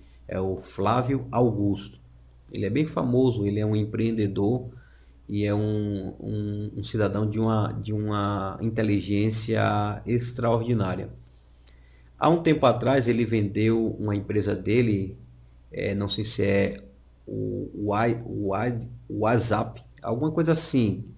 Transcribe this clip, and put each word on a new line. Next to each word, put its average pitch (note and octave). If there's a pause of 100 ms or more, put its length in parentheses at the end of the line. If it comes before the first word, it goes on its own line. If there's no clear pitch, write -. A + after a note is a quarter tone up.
(280)
é F#2
o F#2+
Flávio A#2+
Augusto. G#2 (540)
Ele G#2
é F#2+
bem C#3+
famoso, B2
ele G2+
é G#2+
um G#2+
empreendedor A2 (580)
e G#2
é G#2
um, G#2
um, G#2
um G2+
cidadão G#2
de G#2+
uma, A2
de G#2+
uma G2+
inteligência G#2+
extraordinária. A2+ (1080)
Há D3
um E3+
tempo D#3
atrás A#2
ele A#2
vendeu A2
uma G#2
empresa G2+
dele, G2+ (540)
é, G2
não G2+
sei A2
se G#2
é G2 (480)
o, G2+
o, G2+ (340)
o, G2 (560)
o G#2
WhatsApp, G#2+ (180)
alguma B2
coisa D#3+
assim. A#2 (120)